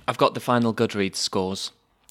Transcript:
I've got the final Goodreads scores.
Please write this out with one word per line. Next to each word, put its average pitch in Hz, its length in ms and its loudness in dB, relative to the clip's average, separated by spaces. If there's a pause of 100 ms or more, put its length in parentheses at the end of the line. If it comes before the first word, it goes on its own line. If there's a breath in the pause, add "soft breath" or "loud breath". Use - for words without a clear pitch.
I've 123 100 -4
got - 160 4
the 113 60 -6
final 120 340 2
Goodreads 101 420 0
scores. 95 540 -4 (400)